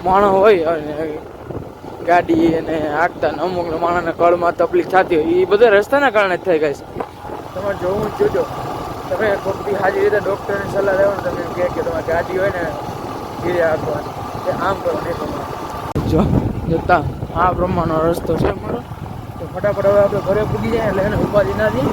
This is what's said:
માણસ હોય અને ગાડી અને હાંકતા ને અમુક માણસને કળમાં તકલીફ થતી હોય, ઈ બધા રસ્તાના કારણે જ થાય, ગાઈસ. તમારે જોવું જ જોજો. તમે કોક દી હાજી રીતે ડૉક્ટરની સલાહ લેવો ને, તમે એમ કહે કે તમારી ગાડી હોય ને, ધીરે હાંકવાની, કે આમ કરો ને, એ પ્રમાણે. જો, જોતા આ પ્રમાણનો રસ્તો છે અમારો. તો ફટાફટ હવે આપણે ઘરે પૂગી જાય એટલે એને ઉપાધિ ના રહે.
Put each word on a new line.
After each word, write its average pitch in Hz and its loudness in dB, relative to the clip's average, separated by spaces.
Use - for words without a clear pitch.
માણસ 196 6
હોય 190 6
અને 151 -4
ગાડી 165 4
અને 160 -2
હાંકતા 160 0
ને 143 -4
અમુક 170 -2
માણસને 170 0
કળમાં 170 2
તકલીફ 170 2
થતી 180 4
હોય, 156 2
ઈ 180 4
બધા 208 6
રસ્તાના 233 4
કારણે 196 2
જ - -10
થાય, 170 2
ગાઈસ. 147 -2
તમારે 196 -4
જોવું 202 -2
જ - -8
જોજો. 196 2
તમે 214 0
કોક 190 -4
દી 202 0
હાજી 196 0
રીતે 208 2
ડૉક્ટરની 196 -4
સલાહ 196 0
લેવો 196 4
ને, 185 -4
તમે 175 -6
એમ 170 -6
કહે 175 -2
કે 165 -4
તમારી 160 -4
ગાડી 170 -2
હોય 196 0
ને, 180 -4
ધીરે 175 0
હાંકવાની, 156 -2
કે 180 0
આમ 180 -2
કરો 165 -2
ને, 165 -6
એ - -4
પ્રમાણે. - -6
જો, 160 4
જોતા 165 2
આ 175 2
પ્રમાણનો 165 0
રસ્તો 170 0
છે 190 2
અમારો. 214 -6
તો 165 -8
ફટાફટ 196 -2
હવે 202 6
આપણે 202 4
ઘરે 202 0
પૂગી 214 -2
જાય 220 2
એટલે 190 0
એને 202 0
ઉપાધિ 202 2
ના 214 2
રહે. 214 0